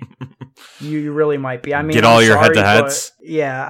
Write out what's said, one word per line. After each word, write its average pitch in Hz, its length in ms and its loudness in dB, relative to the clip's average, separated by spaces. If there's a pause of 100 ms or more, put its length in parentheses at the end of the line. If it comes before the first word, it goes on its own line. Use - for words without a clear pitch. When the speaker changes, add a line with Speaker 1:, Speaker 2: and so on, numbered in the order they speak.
Speaker 1:
<laughs> - 240 -20 (500)
Speaker 2:
You, 151 180 -8
you 147 140 -8
really 151 260 -2
might 127 240 -10
be. 143 100 -8
I 143 100 -2
mean, 156 100 -4
Speaker 1:
Get 113 120 2
all 117 140 6
Speaker 2:
I'm 113 80 6
Speaker 1:
your 110 80 6
Speaker 2:
sorry, 110 220 4
Speaker 1:
head-to-heads. 107 600 0
Speaker 2:
but - 120 -20
yeah, 139 420 -6